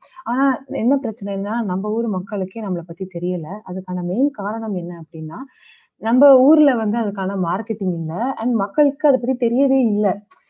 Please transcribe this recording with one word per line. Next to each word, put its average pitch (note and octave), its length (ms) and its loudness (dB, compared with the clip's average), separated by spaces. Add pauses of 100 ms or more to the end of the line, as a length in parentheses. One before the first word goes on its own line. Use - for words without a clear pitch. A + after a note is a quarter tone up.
(220)
ஆனா B3+ 440 0
என்ன B3+ 360 0
பிரச்சனைன்னா, G#3 640 -4
நம்ம F#3+ 260 -4
ஊர் A#3 160 -2
மக்களுக்கே F#3+ 560 -6
நம்மளை F#3 240 -4
பத்தி F#3 280 -10
தெரியல. F3 320 -4 (200)
அதுக்கான F#3 360 -8
மெயின் G#3+ 280 0
காரணம் A3 440 -6
என்ன F3 300 -8
அப்படின்னா, D#3 320 -12 (600)
நம்ம B3+ 440 6
ஊர்ல D4 340 6
வந்து A3 240 0
அதுக்கான G3+ 460 -4
மார்க்கெட்டிங் F#3 500 -2
இல்ல. E3+ 420 -4
And A#3+ 180 -2
மக்களுக்கு C#4 540 2
அதை B3+ 120 4
பத்தி B3 260 -2
தெரியவே C4 400 4
இல்ல. G#3 360 0 (280)